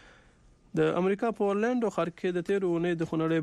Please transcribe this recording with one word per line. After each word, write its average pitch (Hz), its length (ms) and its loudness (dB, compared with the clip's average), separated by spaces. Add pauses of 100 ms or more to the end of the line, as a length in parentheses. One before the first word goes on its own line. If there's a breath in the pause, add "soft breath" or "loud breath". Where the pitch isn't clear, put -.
(760 loud breath)
د 156 220 4
امریکا 196 280 0 (100)
په 208 100 -2
اورلینډو 220 480 0
ښار 170 220 -2
کې 185 180 -2
د 180 120 -2
تېرې 196 220 0
اونۍ 170 300 0
د 165 100 -4
خونړۍ 160 320 0